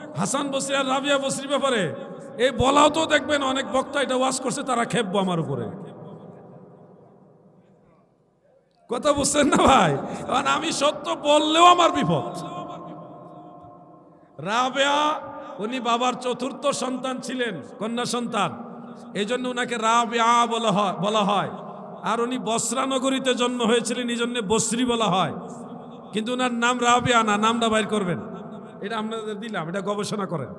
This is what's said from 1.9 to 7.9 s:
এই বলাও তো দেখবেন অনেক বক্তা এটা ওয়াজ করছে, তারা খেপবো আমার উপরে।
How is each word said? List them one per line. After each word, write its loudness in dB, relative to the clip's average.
এই 4
বলাও 6
তো 0
দেখবেন 2
অনেক 0
বক্তা 0
এটা 0
ওয়াজ 0
করছে, -4
তারা 0
খেপবো 0
আমার 2
উপরে। -4